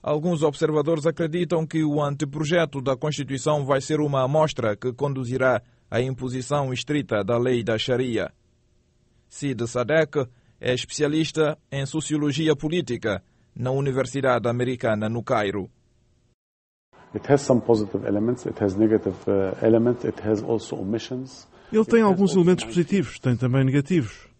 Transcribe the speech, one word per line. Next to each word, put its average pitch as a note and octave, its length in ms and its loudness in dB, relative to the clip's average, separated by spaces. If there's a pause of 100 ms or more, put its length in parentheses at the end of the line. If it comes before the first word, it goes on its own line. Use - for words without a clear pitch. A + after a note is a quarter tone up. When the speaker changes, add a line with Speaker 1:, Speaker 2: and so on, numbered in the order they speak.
Speaker 1:
alguns D3+ 400 0
observadores D3+ 640 2
acreditam E3 600 0
que D#3+ 180 0
o D3 180 2
anteprojeto D3 800 0
da B2+ 160 0
Constituição C#3+ 640 -2
vai C3+ 180 2
ser D#3 180 0
uma C#3 240 2
amostra C3 520 0
que B2+ 160 -4
conduzirá B2+ 720 0 (300)
à A#2 100 0
imposição C3 720 -4
estrita B2 500 -2
da A#2 140 0
lei B2 260 2
da A2 140 0
Sharia. A#2+ 540 -2 (960)
Sid A#2+ 400 -6
Sadek C#3+ 580 0 (340)
é B2+ 140 -2
especialista D3+ 840 0 (160)
em C#3 140 -4
sociologia D3+ 680 0
política B2 680 -2 (340)
na B2 160 -4
Universidade C3 760 0
Americana, A#2+ 580 -2
no A#2 160 -4
Cairo. G2+ 460 -2 (1400)
Speaker 2:
It G#2+ 180 -2
has C#3 100 6
some B2 200 2
positive G#2+ 460 0
elements, A2 400 -2
it A2+ 160 -4
has G2 120 2
negative, G#2+ 400 2 (120)
uh, G2 360 0
elements, A#2 400 4
it - 240 -4
has G#2+ 160 2
also - 320 -4
omissions. A2+ 720 -8 (240)
Speaker 3:
Ele A3 140 4
tem A3+ 140 4
Speaker 2:
It G#3+ 60 4
has G3+ 40 4
Speaker 3:
alguns F#3 220 4
Speaker 2:
also F#3 80 4
Speaker 3:
elementos F3 260 4
Speaker 2:
nice - 100 -10
Speaker 3:
positivos, F3 440 0
tem B2 160 0
também B2+ 280 2
negativos. C#3+ 640 0 (120)